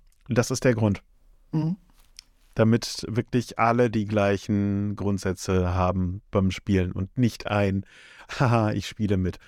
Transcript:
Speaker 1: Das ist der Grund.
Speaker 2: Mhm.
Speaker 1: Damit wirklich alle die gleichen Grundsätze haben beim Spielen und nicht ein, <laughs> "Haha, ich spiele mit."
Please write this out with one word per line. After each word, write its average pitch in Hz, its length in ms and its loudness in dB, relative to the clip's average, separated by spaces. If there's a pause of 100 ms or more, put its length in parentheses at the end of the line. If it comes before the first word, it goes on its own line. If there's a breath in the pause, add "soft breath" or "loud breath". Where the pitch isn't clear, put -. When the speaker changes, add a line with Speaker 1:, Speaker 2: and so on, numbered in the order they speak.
(300)
Speaker 1:
Das 117 200 2
ist 131 140 -4
der 127 100 4
Grund. 110 300 0 (480)
Speaker 2:
Mhm. 160 260 -2 (760)
Speaker 1:
Damit - 560 2
wirklich 120 480 -2
alle 117 320 2
die 107 160 -2
gleichen 101 920 0
Grundsätze 92 760 -2
haben 92 560 0
beim 95 220 2
Spielen 92 400 0
und 95 260 -6
nicht 123 300 0
ein, 98 360 0 (460 loud breath)
<laughs> - 100 -12
"Haha, 113 340 2
ich 101 140 -4
spiele 101 300 -2
mit." 90 300 -2